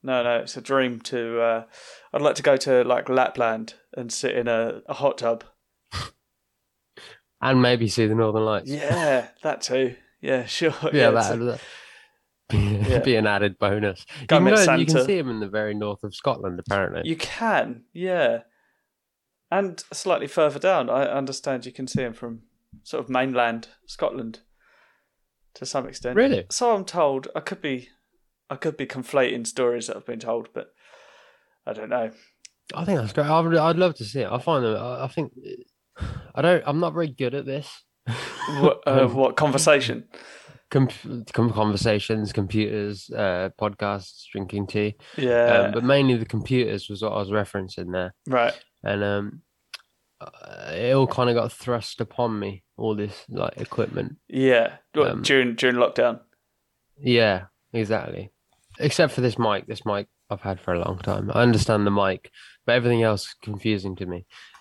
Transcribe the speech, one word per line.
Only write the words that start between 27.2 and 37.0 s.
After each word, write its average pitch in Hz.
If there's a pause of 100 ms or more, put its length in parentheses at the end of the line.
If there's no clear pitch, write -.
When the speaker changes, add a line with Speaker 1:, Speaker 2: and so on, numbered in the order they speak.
Speaker 1:
I 151
could -
be, 131 (600)
I 139
could 156
be 135
conflating 127
stories 120
that -
I've -
been 120
told, 113
but - (920)
I 110
don't 107
know. 113 (600)
Speaker 2:
I 170
think 180
that's 107
great. 147
I 156
would, 165
I'd 160
love 175
to 113
see 131
it. 95
I 120
find 143
that 110
I, 123
I 135
think 143 (1000)
I -
don't. 170
I'm 147
not 165
very 165